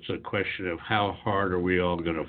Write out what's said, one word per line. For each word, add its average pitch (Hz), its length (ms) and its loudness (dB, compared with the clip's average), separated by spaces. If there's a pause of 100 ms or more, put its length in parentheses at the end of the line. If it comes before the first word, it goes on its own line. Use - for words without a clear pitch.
(100)
a 87 80 -4
question 98 500 -4
of 85 100 -4
how 104 340 2
hard 98 400 0
are 90 60 2
we 90 220 4
all 87 160 2
gonna 82 320 -2